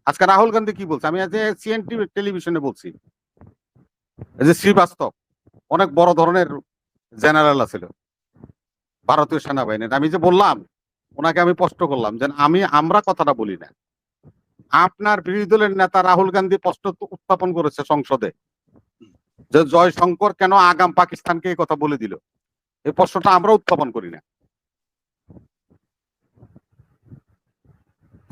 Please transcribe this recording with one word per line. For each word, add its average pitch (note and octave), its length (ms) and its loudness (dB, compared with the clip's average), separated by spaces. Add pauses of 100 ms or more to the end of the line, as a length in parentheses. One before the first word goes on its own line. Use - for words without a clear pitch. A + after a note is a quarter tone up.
আজকে C#3+ 180 0
রাহুল G3 280 4
গান্ধী G#3+ 240 -2
কি G3 120 -12
বলছে? D3+ 200 -4
আমি F3 140 -4
আজ F3 100 -10 (260)
সিএনটি A3 340 -8 (220)
টেলিভিশনে F#3 500 -6
বলছি, G#2 220 -10 (1500)
এই C3+ 80 2
যে E3+ 120 6
শ্রীবাস্তব F3+ 500 2 (640)
অনেক F3+ 140 0 (100)
বড় F3 120 6 (100)
ধরনের E3+ 280 2 (720)
জেনারেল D3+ 440 4
আছিল - 180 -12 (1200)
ভারতীয় D3 380 0
সেনাবাহিনীর। A#2 520 -4
আমি D3 160 -2
যে F#3+ 120 0
বললাম, F3+ 300 4 (600)
ওনাকে D#3+ 260 -2
আমি F3+ 120 2
স্পষ্ট F3+ 240 -4 (120)
করলাম A#2 280 -2
যে C3+ 60 -2 (200)
আমি, E3+ 140 2 (180)
আমরা E3 200 2 (100)
কথাটা D#3 320 -2
বলি G#2 220 -6
না। D2+ 60 -20 (1040)
আপনার G3 540 0
বিরোধী G3+ 260 -4
দলের G#3+ 280 2
নেতা F#3 220 0
রাহুল F#3 340 4
গান্ধী F#3+ 280 0
প্রশ্ন - 200 -4 (140)
তো G#3 60 -16 (100)
উত্থাপন F#3 420 -2
করেছে D3+ 240 -4 (120)
সংসদে B2+ 380 -2 (1200)
যে D3+ 80 4 (140)
জয়শঙ্কর F3 680 2
কেন F#3+ 120 2 (180)
আগাম F3 200 2 (100)
পাকিস্তানকে E3+ 520 -2
এই D#3+ 80 -8
কথা D#3+ 220 -2
বলে D3 200 -2
দিল, G2 120 -8 (720)
এই D3+ 120 -4
প্রশ্নটা F3+ 400 0
আমরা G3 200 2
উত্থাপন D3+ 380 -2
করি F#2 180 -12
না। D#2 60 -20 (4000)